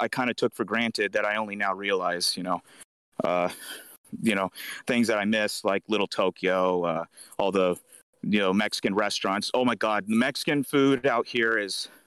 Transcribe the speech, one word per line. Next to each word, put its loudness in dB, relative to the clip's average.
I 0
kinda -2
took 0
for -2
granted 0
that 0
I 0
only -4
now -2
realize, 0
you -8
know. -2
Uh, 0
you 2
know, 0
things 2
that 2
I 0
miss, 0
like 2
Little 2
Tokyo, 0
uh, -2
all 0
the, 2
you 0
know, 2
Mexican 0
restaurants. 0
Oh 2
my 2
God, 0
the 0
Mexican 0
food 2
out 2
here 0
is -6